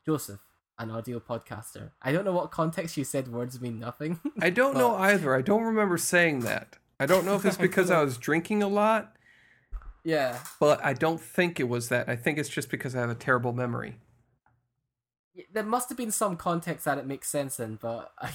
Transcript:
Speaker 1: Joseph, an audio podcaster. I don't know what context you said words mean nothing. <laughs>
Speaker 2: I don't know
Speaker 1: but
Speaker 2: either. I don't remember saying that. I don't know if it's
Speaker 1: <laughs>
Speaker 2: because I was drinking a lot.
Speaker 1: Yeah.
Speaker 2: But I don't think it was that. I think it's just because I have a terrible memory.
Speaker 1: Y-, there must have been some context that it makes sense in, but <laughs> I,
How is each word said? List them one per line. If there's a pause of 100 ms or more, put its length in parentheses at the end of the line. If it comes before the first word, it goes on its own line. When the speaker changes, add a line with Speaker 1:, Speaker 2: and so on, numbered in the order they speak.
Speaker 1:
Joseph, (400)
an
audio
podcaster. (100)
I
don't
know
what
context
you
said
words
mean
nothing. (100)
<laughs>
Speaker 2:
I
don't
know
Speaker 1:
but
Speaker 2:
either.
I
don't
remember
saying
that. (220)
I
don't
know
if
it's
Speaker 1:
<laughs>
Speaker 2:
because
I
was
drinking
a
lot. (880)
Speaker 1:
Yeah. (200)
Speaker 2:
But
I
don't
think
it
was
that.
I
think
it's
just
because
I
have
a
terrible
memory. (1400)
Speaker 1:
Y-, (100)
there
must
have
been
some
context
that
it
makes
sense
in,
but
<laughs>
I,